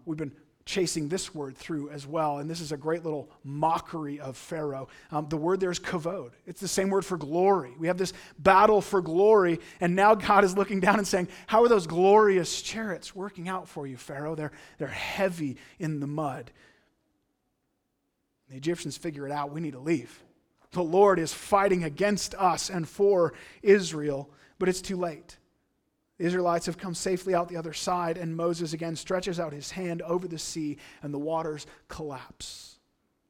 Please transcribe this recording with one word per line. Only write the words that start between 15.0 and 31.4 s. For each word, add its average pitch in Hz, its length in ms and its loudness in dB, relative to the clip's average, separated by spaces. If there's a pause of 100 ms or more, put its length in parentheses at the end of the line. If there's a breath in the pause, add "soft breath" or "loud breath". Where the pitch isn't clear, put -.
in 156 220 -4
the 143 80 -4
mud." 143 440 -6 (2000 soft breath)
The 135 60 -20
Egyptians 156 420 -6
figure 143 300 -10
it 139 40 -8
out. 143 200 -4
"We 156 100 -8
need 147 120 -6
to 127 60 -16
leave. 139 440 -4 (480)
The 180 120 -2
Lord 185 340 6
is 160 160 -2
fighting 196 520 2
against 185 500 -2
us 180 340 0
and 175 180 -4
for 196 460 4 (300 loud breath)
Israel," 156 640 4 (300 soft breath)
but 180 80 0
it's 185 140 0
too 190 160 -6
late. 170 400 -8 (800)
The - 80 -2
Israelites 175 400 2
have 170 120 -6
come 180 160 -8
safely 185 400 -2
out 175 140 2
the 180 80 -12
other 165 160 -6
side, 175 460 -2
and 165 180 -6
Moses 170 380 -2
again 165 240 -6
stretches 180 420 -4
out 156 140 -6
his 143 180 -12
hand 175 300 -6
over 175 260 -2
the 165 100 -10
sea, 151 400 -6 (240 loud breath)
and 147 120 -8
the 139 60 -4
waters 156 480 -4 (200 loud breath)